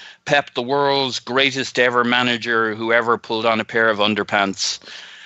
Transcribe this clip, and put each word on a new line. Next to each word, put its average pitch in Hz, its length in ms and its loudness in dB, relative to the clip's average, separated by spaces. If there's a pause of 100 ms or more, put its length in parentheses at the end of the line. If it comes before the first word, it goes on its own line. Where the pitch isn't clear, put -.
(240)
Pep, 143 300 0
the 131 80 -2
world's 139 580 0
greatest 131 580 -2
ever 123 240 4
manager 117 720 0
who 113 180 -2
ever 117 240 2
pulled 113 300 -4
on 110 140 2
a 107 40 -4
pair 113 240 2
of 107 100 2
underpants, 101 840 0 (460)